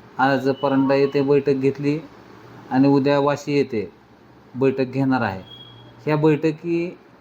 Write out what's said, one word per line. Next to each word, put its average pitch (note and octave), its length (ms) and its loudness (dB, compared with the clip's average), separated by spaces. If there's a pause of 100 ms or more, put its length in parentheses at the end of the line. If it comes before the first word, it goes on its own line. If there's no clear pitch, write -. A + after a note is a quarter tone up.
(180)
आज C3+ 300 2 (140)
परंडा C3+ 320 2
येथे C#3 260 2
बैठक C#3 320 2
घेतली C#3 460 -2 (720)
आणि C3+ 180 2
उद्या C#3+ 300 2
वाशी C#3+ 380 -2
येथे A2 360 -2 (640)
बैठक C3 380 -2
घेणार C3 300 0
आहे. F#2+ 180 -4 (640)
ह्या D3+ 100 0
बैठकी D#3+ 800 -2 (220)